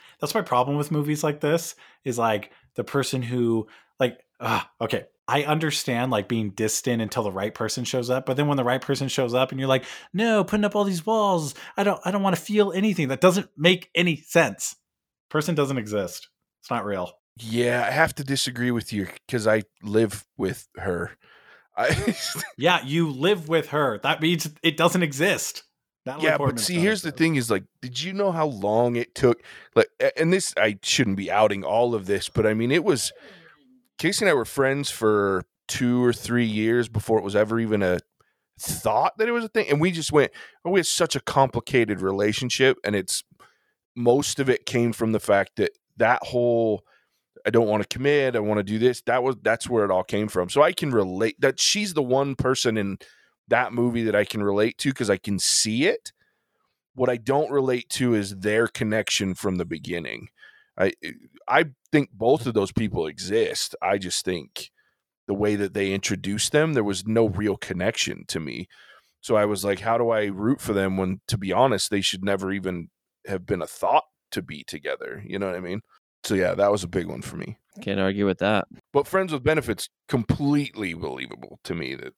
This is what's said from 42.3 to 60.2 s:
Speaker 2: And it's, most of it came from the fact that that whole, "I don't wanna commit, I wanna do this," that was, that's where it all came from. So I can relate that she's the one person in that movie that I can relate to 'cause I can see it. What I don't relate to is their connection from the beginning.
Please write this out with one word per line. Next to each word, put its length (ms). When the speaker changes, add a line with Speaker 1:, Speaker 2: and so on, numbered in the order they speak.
Speaker 2:
And 100
it's, 280
most 440
of 100
it 160
came 280
from 200
the 80
fact 360
that 140
that 260
whole, 600
"I 60
don't 180
wanna 160
commit, 500
I 40
wanna 240
do 160
this," 280
that 160
was, 200
that's 260
where 160
it 60
all 140
came 240
from. 200
So 140
I 100
can 180
relate 500
that 180
she's 360
the 80
one 320
person 420
in 220
that 240
movie 300
that 120
I 100
can 180
relate 360
to 140
'cause 160
I 80
can 220
see 480
it. 260
What 140
I 80
don't 340
relate 400
to 240
is 240
their 280
connection 680
from 220
the 80
beginning. 640